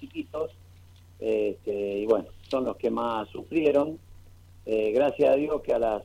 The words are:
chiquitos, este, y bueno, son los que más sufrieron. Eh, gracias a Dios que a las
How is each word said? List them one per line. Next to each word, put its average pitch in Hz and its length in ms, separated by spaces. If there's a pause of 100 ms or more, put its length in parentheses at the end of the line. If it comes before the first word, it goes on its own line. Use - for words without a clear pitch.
chiquitos, - 520 (680)
este, 104 800
y 104 80
bueno, 110 220 (200)
son 131 160
los 110 120
que 120 120
más 113 400
sufrieron. 151 680 (640)
Eh, 110 300
gracias 135 400
a - 20
Dios 147 240
que 131 140
a 117 40
las 110 260